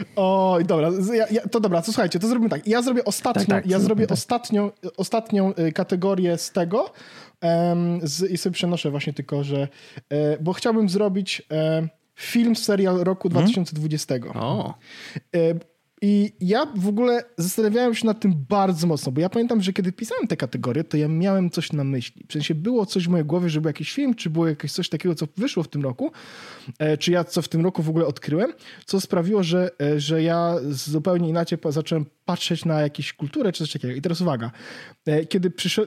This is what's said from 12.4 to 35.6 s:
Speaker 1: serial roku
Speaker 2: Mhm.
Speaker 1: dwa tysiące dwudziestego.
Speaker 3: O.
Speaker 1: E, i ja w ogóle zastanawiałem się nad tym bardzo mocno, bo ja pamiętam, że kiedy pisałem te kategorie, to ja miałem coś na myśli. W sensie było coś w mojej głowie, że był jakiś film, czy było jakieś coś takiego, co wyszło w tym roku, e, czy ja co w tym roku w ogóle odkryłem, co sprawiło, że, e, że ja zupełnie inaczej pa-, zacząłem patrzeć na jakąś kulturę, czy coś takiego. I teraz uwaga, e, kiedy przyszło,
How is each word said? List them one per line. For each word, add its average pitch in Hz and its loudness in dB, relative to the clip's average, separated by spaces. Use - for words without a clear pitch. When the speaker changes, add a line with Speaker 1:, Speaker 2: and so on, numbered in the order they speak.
Speaker 1:
serial 196 2
roku 190 0
Speaker 2:
Mhm. 170 4
Speaker 1:
dwa 202 6
tysiące 180 -2
dwudziestego. 151 -4
Speaker 3:
O. 135 -2
Speaker 1:
E, - 4
i 202 4
ja 214 2
w 190 0
ogóle 240 2
zastanawiałem 220 2
się 233 0
nad 220 0
tym 190 4
bardzo 190 2
mocno, 147 0
bo 139 0
ja 180 2
pamiętam, 233 2
że 185 0
kiedy 185 0
pisałem 370 -4
te - -4
kategorie, 127 -2
to 160 -4
ja 151 2
miałem 180 2
coś - -4
na 147 0
myśli. 135 -4
W - -12
sensie 151 -2
było 202 0
coś 180 -2
w 175 0
mojej 165 2
głowie, 175 0
że 151 0
był 156 0
jakiś 151 -6
film, 277 0
czy - -4
było 165 2
jakieś 147 -4
coś 175 -4
takiego, 165 -2
co 151 -4
wyszło 202 -2
w - -6
tym 147 -4
roku, 139 -4
e, 151 0
czy 175 0
ja 175 2
co 170 -2
w - -8
tym 160 0
roku 180 0
w 151 0
ogóle 160 2
odkryłem, 151 0
co 196 0
sprawiło, 190 2
że, 180 2
e, 147 2
że 160 0
ja 170 2
zupełnie 160 0
inaczej 165 0
pa-, 165 -2
zacząłem 151 -2
patrzeć 175 -2
na 156 2
jakąś 147 -4
kulturę, 185 -2
czy - -10
coś - -6
takiego. 127 -6
I 139 -6
teraz 165 -2
uwaga, 127 -2
e, 156 2
kiedy 185 0
przyszło, 196 -2